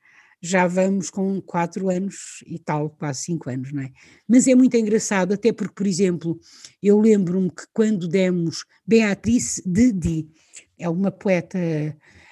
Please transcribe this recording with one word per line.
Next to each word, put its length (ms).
já 220
vamos 460
com 280
quatro 500
anos 580
e 100
tal, 320
quase 320
cinco 260
anos, 240
não 120
é? 80
Mas 200
é 80
muito 200
engraçado, 580
até 200
porque, 220
por 100
exemplo, 540
eu 180
lembro-me 520
que 100
quando 360
demos 580
Beatriz 760
de 280
Di, 360
é 100
uma 220
poeta 480